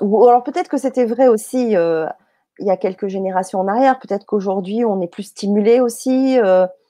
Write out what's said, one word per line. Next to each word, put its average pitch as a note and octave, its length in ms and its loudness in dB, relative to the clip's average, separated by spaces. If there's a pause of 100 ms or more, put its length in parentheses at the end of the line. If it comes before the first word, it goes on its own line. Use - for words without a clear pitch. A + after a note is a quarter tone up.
Ou G#3+ 260 4
alors A#3+ 160 4
peut-être E4+ 240 -6
que D4 100 -4
c'était B3+ 280 -2
vrai A#3+ 220 2
aussi, A3+ 480 0
euh, E3 320 0 (520)
il F#3+ 80 -6
y G3 40 0
a F#3 60 0
quelques F#3+ 300 -6
générations F#3+ 520 -4
en F#3+ 80 -2
arrière. C4 320 0
Peut-être - 260 -8
qu'aujourd'hui, G3+ 580 -4
on G3+ 180 -2
est F3 60 -6
plus G3 160 -12
stimulé G#3 560 0
aussi, C4 600 0
euh, F#3 280 4 (220)